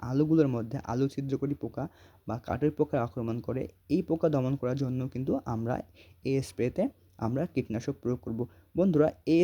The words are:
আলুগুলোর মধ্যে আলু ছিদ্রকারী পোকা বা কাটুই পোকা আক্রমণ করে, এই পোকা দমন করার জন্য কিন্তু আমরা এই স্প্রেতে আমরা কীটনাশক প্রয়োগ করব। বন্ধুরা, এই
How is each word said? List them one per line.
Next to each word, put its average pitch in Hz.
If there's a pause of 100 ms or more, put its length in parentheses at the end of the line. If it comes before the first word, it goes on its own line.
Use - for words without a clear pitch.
আলুগুলোর 147
মধ্যে 117
আলু 127
ছিদ্রকারী 139
পোকা - (420)
বা 107
কাটুই 135
পোকা 151
আক্রমণ 117
করে, 127 (260)
এই 160
পোকা 165
দমন 135
করার 127
জন্য 127
কিন্তু 135 (140)
আমরা 117 (500)
এই 135
স্প্রেতে 131 (360)
আমরা 120
কীটনাশক 123
প্রয়োগ 123
করব। 113 (340)
বন্ধুরা, 160 (180)
এই 160